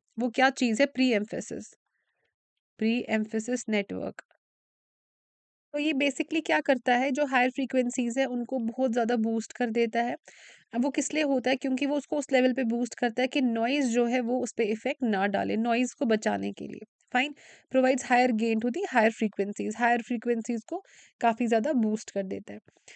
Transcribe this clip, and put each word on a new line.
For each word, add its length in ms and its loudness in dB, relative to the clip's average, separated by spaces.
वो 100 0
क्या 220 4
चीज़ 320 2
है? 40 4
प्री 260 0
एम्फेसिस, 600 -6
प्री 300 0
एम्फेसिस 600 -2
नेटवर्क। 540 -4
तो 40 -4
ये 140 0
basically 540 0
क्या 140 2
करता 360 2
है, 140 2
जो 160 0
हायर 240 2
फ्रीक्वेंसीज 680 -2
है 80 2
उनको 320 -4
बहुत 340 0
ज़्यादा 240 2
बूस्ट 360 -2
कर 180 -2
देता 320 0
है। 140 -4
अब 80 2
वो 80 2
किस 240 -4
लिए 80 2
होता 280 0
है? 60 2
क्योंकि 300 -2
वो 100 0
उसको 200 -4
उस 160 -4
लेवल 200 4
पे 120 -2
बूस्ट 300 -2
करता 280 -2
है 60 0
कि 120 -2
नॉइज़ 460 2
जो 200 2
है 140 0
वो 200 -2
उस 120 -4
पे 120 0
इफेक्ट 380 -2
ना 240 2
डाले, 300 0
नॉइज़ 420 0
को 60 0
बचाने 480 0
के 140 -12
लिए। 200 -14
Fine, 180 0
provides 340 4
higher 260 4
gain 320 0
to 60 0
the 240 -4
higher 220 4
frequencies, 600 -4
हायर 260 2
फ्रीक्वेंसीज 640 -2
को 160 -8
काफ़ी 260 2
ज़्यादा 260 2
बूस्ट 380 0
कर 120 -4
देता 300 -10
है। 60 -12